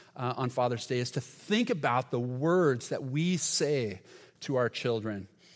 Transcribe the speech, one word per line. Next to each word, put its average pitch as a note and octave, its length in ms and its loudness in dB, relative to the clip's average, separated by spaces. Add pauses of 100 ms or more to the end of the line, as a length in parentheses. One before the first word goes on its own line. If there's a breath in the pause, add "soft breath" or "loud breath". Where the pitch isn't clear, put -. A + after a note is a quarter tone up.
(140 loud breath)
uh, B2+ 220 -4
on B2+ 140 -2
Father's B2 360 0
Day B2 120 -2
is B2 140 -2
to C3+ 100 -4
think - 480 0
about C3 400 0
the B2 100 0
words C3+ 720 2
that C#3 120 -4
we D#3 360 0
say C3 640 0 (380 loud breath)
to C3+ 160 -2
our B2 120 4
children. A2 600 -2 (280 soft breath)